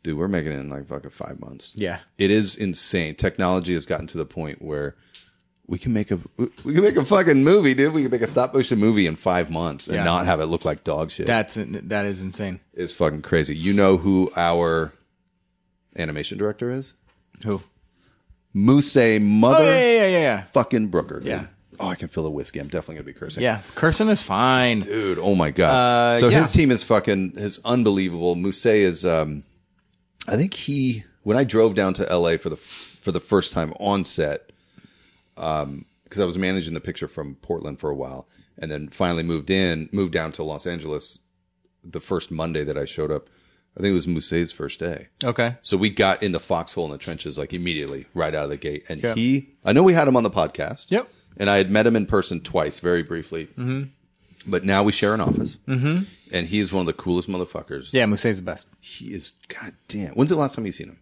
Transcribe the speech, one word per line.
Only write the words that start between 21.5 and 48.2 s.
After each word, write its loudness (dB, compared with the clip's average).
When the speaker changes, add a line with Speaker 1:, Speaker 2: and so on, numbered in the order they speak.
Speaker 1:
Oh, -6
I -6
can -12
feel -6
the -4
whiskey. -8
I'm -10
definitely -8
gonna -16
be -18
cursing. -10
Speaker 2:
Yeah, 0
cursing 2
is 4
fine. 2
Speaker 1:
Dude, -2
oh 2
my 2
God. 4
Speaker 2:
Uh, 2
Speaker 1:
So 6
Speaker 2:
yeah. 6
Speaker 1:
his 2
team 6
is 2
fucking, 2
is -8
unbelievable. 2
Muse -4
is, 4
um, 0
I -2
think 0
he, -4
when 0
I 4
drove 2
down 0
to -4
L 2
A 0
for -8
the -6
f-, -18
for -4
the -4
first 0
time -4
on -2
set, -4
um, -6
'cause -8
I 4
was -4
managing -2
the -8
picture -10
from -12
Portland -6
for -4
a -2
while, -10
and -10
then -8
finally -2
moved -4
in, 0
moved -2
down -4
to -10
Los -8
Angeles -8
the -12
first -4
Monday -4
that -6
I -4
showed -6
up. -6
I -10
think 0
it 2
was 0
Muse's -2
first -10
day. -8
Speaker 2:
Okay. -2
Speaker 1:
So -2
we 2
got 2
in -2
the -2
foxhole -4
in -10
the -12
trenches, -10
like, -8
immediately, -6
right -4